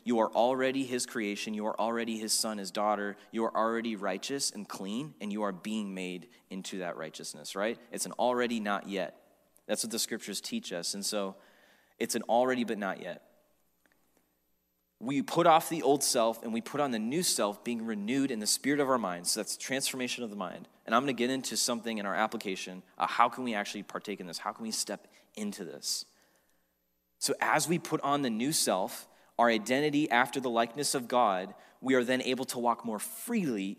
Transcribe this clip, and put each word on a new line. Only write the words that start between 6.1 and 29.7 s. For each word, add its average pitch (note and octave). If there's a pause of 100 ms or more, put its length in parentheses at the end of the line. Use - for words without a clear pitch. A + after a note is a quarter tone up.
into F#2+
that F2
righteousness, D#2
right? G#2+ (140)
It's G2+
an F2+
already, A#2+
not G2+
yet. F#2+ (500)
That's -
what A2+
the A2+
scriptures -
teach -
us. F2
And G2+
so G2 (640)
it's A#2
an G#2+
already, B2
but G#2
not G2
yet. F2 (1800)
We C3
put E3+
off D#3+
the E3
old C#3+
self A2+
and A2+
we A2+
put -
on C#3+
the A2
new C3+
self, G#2
being A2+
renewed A#2
in A2
the G#2
spirit C#3+
of C3+
our C3
minds. F2+
So A2
that's -
transformation B2+
of A2
the G2+
mind. F#2 (180)
And A2
I'm B2+
gonna C#3
get A#2+
into C3
something A2+
in G2+
our F#2+
application. F#2+ (140)
Uh, -
how A#2+
can B2+
we A#2
actually G2+
partake F#2+
in F2+
this? E2+
How G#2
can A#2
we A2
step - (280)
into G#2
this? - (1120)
So -
as C#3+
we E3+
put -
on C#3+
the B2+
new A#2
self, G#2+ (320)
our A#2+
identity C#3